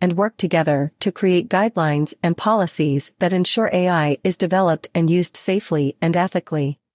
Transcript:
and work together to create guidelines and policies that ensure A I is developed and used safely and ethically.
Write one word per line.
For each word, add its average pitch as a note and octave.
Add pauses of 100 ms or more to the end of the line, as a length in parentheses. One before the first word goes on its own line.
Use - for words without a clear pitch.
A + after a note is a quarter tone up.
and F3+
work G3+
together D3+
to G3+
create F3+
guidelines D#3
and E3+
policies E3
that F3
ensure F#3+
A F3+
I D3+
is F#3+
developed F3+
and E3
used F3
safely D#3+
and E3
ethically. D#3+ (160)